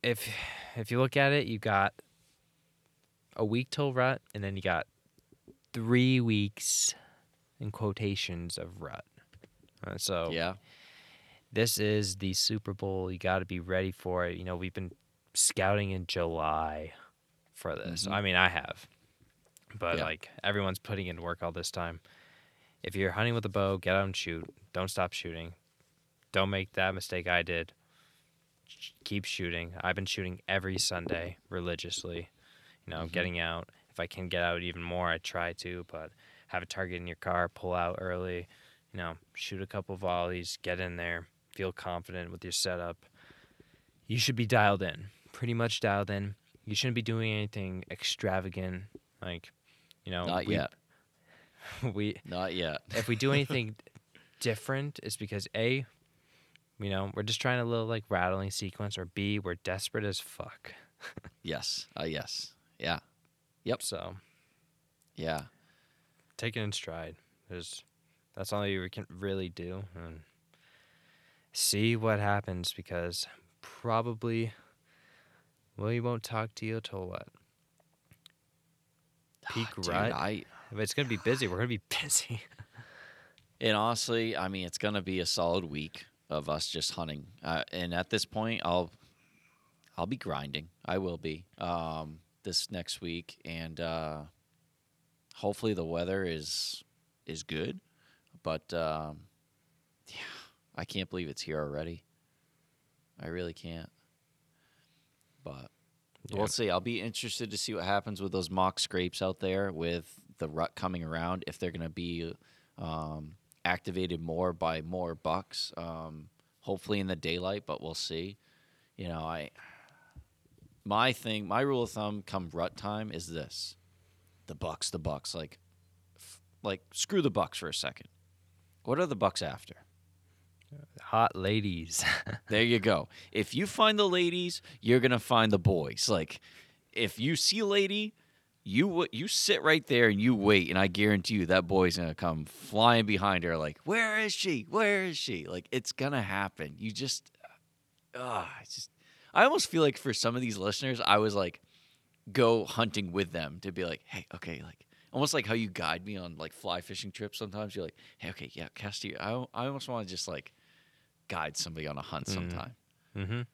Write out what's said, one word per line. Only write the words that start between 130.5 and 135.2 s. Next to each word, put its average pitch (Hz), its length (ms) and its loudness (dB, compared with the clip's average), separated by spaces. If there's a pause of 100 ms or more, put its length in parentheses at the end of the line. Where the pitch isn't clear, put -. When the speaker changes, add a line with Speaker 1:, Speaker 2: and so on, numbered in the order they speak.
Speaker 1:
Hot 113 320 4
ladies. 92 680 0 (220)
<laughs> - 240 -8
Speaker 2:
There 110 140 6
you 117 160 6
go. 95 280 4 (240)
If 110 240 0
you 180 100 2
find 214 320 6
the 208 120 6
ladies, 175 520 2 (200)
you're 120 180 8
gonna 123 200 6
find 110 340 6